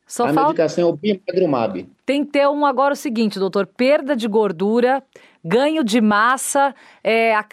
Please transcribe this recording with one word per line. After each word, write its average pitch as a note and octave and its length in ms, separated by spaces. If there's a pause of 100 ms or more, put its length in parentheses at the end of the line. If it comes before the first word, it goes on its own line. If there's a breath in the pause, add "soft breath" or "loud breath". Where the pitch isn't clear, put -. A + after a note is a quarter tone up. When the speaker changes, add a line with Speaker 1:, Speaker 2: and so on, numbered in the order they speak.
Speaker 1:
só - 200
Speaker 2:
A - 60
Speaker 1:
fal- C4+ 120
Speaker 2:
medicação F3 440
é E3 40
o D#3 40
bimagrumab. D3 920 (180)
Speaker 1:
Tem C#4+ 180
que D4 60
ter C#4 180
um D4 160
agora C#4 300
o - 20
seguinte, A3 440
doutor: G3 260
perda C#4 480
de A#3 140
gordura, A3 760 (420 soft breath)
ganho C#4 380
de A3+ 180
massa, A#3+ 720 (300 loud breath)
é, A3+ 320
a, G#3+ 180